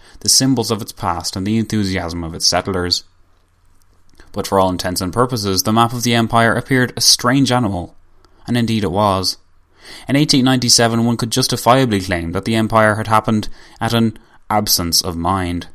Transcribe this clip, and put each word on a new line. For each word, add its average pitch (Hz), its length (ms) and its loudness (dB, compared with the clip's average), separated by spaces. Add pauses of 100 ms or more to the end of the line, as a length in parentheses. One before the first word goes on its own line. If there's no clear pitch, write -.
(200)
the - 100 -2
symbols 120 420 2
of 107 100 -2
its 92 120 -12
past, 87 420 -6
and 95 100 -4
the 107 120 0
enthusiasm 95 680 -2
of 82 100 -8
its 82 120 -4
settlers. 90 580 -2 (1300)
But 101 160 -8
for 98 120 2
all 95 100 4
intents 90 320 -4
and 90 100 -4
purposes, 101 520 -2
the 110 100 0
map 117 180 2
of 120 120 -6
the 120 100 0
empire 117 400 2
appeared 123 420 0
a 120 60 -6
strange 127 500 2
animal, 101 440 -2 (520)
and 117 80 -2
indeed 113 280 0
it 92 80 -2
was. 95 460 0 (680)
In 131 80 0
eighteen 147 300 4
ninety-seven, 117 600 2
one 120 120 0
could 113 140 -4
justifiably 123 720 2
claim 85 320 -4
that 95 120 -4
the 113 100 0
empire 110 400 4
had 107 120 -4
happened 107 420 2 (320)
at 117 120 0
an 113 240 0 (320)
absence 104 520 0
of 87 160 -6
mind. 87 580 -2